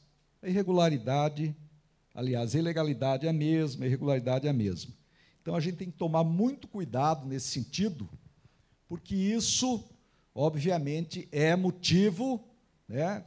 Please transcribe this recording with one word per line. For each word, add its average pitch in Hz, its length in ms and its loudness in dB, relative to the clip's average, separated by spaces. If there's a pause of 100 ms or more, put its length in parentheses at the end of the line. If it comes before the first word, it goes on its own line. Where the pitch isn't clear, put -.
(420)
A - 80 -8
irregularidade, 151 1080 2 (580)
aliás, 120 420 -2
a 151 40 4
ilegalidade 147 640 0
é 165 40 2
a 160 40 2
mesma, 151 520 0
a - 20 2
irregularidade 131 600 0
é - 20 2
a 143 40 2
mesma. 98 400 -2 (480)
Então, 165 140 -4
a 170 40 2
gente 165 180 -2
tem 185 140 -8
que - 60 -20
tomar 160 260 2
muito 196 440 0
cuidado 143 600 -2
nesse 135 200 -6
sentido, 143 640 -4 (800)
porque 175 280 -10
isso, 220 680 0 (500)
obviamente, 156 960 -2
é 156 260 4
motivo, 196 880 2 (400)
né, 170 400 -4